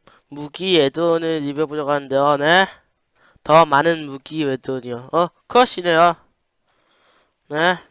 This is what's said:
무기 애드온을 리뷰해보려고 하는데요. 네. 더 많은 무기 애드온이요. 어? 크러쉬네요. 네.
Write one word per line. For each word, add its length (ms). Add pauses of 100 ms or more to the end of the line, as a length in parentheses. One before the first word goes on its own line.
(280)
무기 520
애드온을 600
리뷰해보려고 500
하는데요. 460
네. 320 (760)
더 240
많은 400
무기 380
애드온이요. 680
어? 160 (200)
크러쉬네요. 640 (1300)
네. 300 (120)